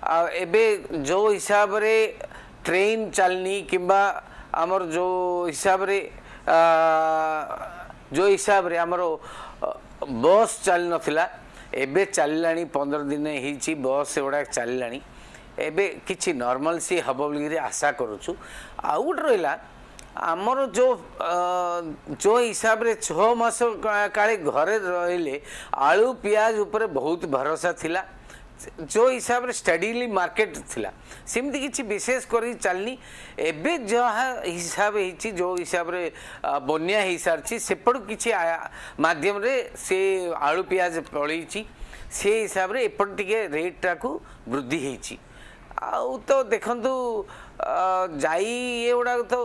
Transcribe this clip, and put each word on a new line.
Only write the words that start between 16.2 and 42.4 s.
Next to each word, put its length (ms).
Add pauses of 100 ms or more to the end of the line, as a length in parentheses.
ନର୍ମାଲସି 680
ହବ 180
ବୋଲିକିରି 380
ଆଶା 360
କରୁଛୁ। 440 (480)
ଆଉ 180
ଗୋଟେ 200
ରହିଲା, 360 (580)
ଆମର 500
ଯୋଉ, 260 (280)
ଅ, 140 (840)
ଯୋଉ 180
ହିସାବରେ 560
ଛଅ 400
ମାସ 280
କା-, 460
କାଳେ 280
ଘରେ 420
ରହିଲେ 640 (320)
ଆଳୁ 380
ପିଆଜ 460
ଉପରେ 280
ବହୁତ 400
ଭରସା 460
ଥିଲା। 320 (760)
ଯୋଉ 300
ହିସାବରେ 420
ଷ୍ଟେଡିଲି 540
ମାର୍କେଟ 520
ଥିଲା, 320 (360)
ସେମିତି 340
କିଛି 220
ବିଶେଷ 440
କରି 280
ଚାଲିନି। 400 (440)
ଏବେ 400
ଯାହା 480 (160)
ହିସାବ 540
ହେଇଛି, 360
ଯୋଉ 240
ହିସାବରେ, 460 (420)
ଆ, 140
ବନ୍ୟା 420
ହେଇସାରିଛି, 580
ସେପଟୁ 420
କିଛି 320
ଆ-, 380 (300)
ମାଧ୍ୟମରେ 540 (220)
ସେ 220 (380)
ଆଳୁ 260
ପିଆଜ 380
ପଳେଇଛି, 600 (500)
ସେ 200 (120)